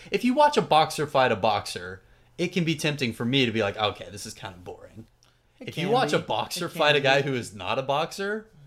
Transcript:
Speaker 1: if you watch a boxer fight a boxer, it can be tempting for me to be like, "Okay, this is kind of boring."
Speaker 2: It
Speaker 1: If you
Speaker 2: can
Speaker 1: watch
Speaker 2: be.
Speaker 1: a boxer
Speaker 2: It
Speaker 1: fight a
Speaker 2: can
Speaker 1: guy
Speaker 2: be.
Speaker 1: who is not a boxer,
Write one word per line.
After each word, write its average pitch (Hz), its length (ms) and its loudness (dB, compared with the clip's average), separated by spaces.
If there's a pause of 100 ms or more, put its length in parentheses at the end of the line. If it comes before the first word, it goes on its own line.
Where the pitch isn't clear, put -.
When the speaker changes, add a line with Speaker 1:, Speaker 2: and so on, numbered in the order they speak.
(100)
Speaker 1:
if 196 120 0
you 247 120 4
watch 294 240 6
a 196 40 6
boxer 156 440 2
fight 131 260 4
a 107 40 2
boxer, 95 640 -2 (360)
it 175 100 -2
can 175 160 -2
be 165 120 0
tempting 143 380 -2
for 123 100 -4
me 127 220 4
to 110 60 0
be 110 100 0
like, 101 160 -2
"Okay, 104 340 -4
this 101 140 -12
is 107 80 -12
kind 95 200 -16
of 90 100 -20
boring." 98 420 -16 (540)
Speaker 2:
It 240 100 -14
Speaker 1:
If - 80 -10
you 160 60 -2
Speaker 2:
can 202 80 0
Speaker 1:
watch 247 180 2
Speaker 2:
be. 175 60 4
Speaker 1:
a - 40 0
boxer 110 460 -4
Speaker 2:
It - 60 -10
Speaker 1:
fight 147 220 4
a 143 60 2
Speaker 2:
can - 20 0
Speaker 1:
guy 135 200 4
Speaker 2:
be. 143 80 -6
Speaker 1:
who 131 40 -2
is 113 200 -6
not 104 240 -4
a 135 40 0
boxer, 196 640 -4 (200)